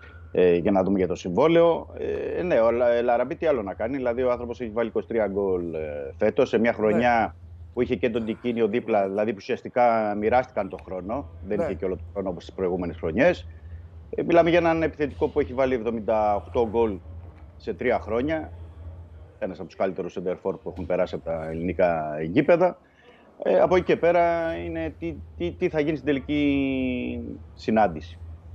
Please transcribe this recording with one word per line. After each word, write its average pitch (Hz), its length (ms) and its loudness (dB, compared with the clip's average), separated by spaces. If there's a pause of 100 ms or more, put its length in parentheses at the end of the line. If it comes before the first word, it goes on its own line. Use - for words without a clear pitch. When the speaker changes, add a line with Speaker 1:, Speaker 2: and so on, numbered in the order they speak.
(320)
Speaker 1:
ε, 87 240 6
για 87 160 2
να 95 120 4
δούμε 95 140 2
για 92 100 2
το 87 80 -4
συμβόλαιο. 160 800 2 (440)
Ε, 170 60 -2
ναι, 165 160 2
ο 117 120 6
Λα-, 120 300 4
Λαραμπή 123 340 2
τι 170 100 -6
άλλο 143 160 2
να 92 120 -6
κάνει, 107 220 -4
δηλαδή 123 280 -2
ο 123 80 2
άνθρωπος 120 300 -4
έχει 117 100 -6
βάλει 117 160 -2
είκοσι 107 200 -2
τρία 113 200 0
γκολ, 95 460 0
ε, 73 440 -8
φέτος, 110 320 4
σε 120 80 2
μια 113 140 4
Speaker 2:
Ναι. 113 60 -4
Speaker 1:
χρονιά 107 580 2 (380)
που 120 80 -2
είχε 120 140 2
και 120 140 0
τον 113 160 -2
Τικίνιο 113 420 0
δίπλα, 107 400 0
δηλαδή 104 240 0
που 101 80 -6
ουσιαστικά 113 800 0
μοιράστηκαν 110 520 0
τον 95 140 -10
χρόνο, 110 460 -8 (180)
δεν 101 100 -2
Speaker 2:
Ναι. 175 60 -2
Speaker 1:
είχε 143 100 -4
και 87 120 -6
όλο 92 100 -2
τον - 180 -12
χρόνο 95 160 -4
όπως 82 160 -8
τις - 80 -16
προηγούμενες 90 440 -2
χρονιές. 107 500 0 (640)
Ε, - 140 -6
μιλάμε 170 260 6
για 170 100 6
έναν 165 240 2
επιθετικό 151 440 -2
που 143 120 0
έχει 127 140 -2
βάλει 131 200 2
εβδομήντα 107 600 0
οκτώ 110 360 0
γκολ 110 260 2 (600)
σε - 160 -8
τρία 117 260 0
χρόνια, 127 520 -2 (880)
ένας 92 200 -6
από 90 80 -10
τους - 100 -20
καλύτερους 90 340 -4
σεντερφόρ 90 460 -4
που - 120 -12
έχουν 85 160 -8
περάσει 90 300 -2
από 76 80 -10
τα 80 260 -6
ελληνικά 82 720 -2
γήπεδα. 151 560 4 (680)
Ε, 185 160 4
από 170 160 4
εκεί 180 100 2
και 160 120 4
πέρα 170 580 2
είναι 165 440 -6
τι, 165 160 -8 (220)
τι, 170 140 -4
τι 180 180 -2
θα 160 100 0
γίνει 151 160 0
στην 127 120 -6
τελική 131 1300 -2 (140)
συνάντηση. 101 640 0 (360)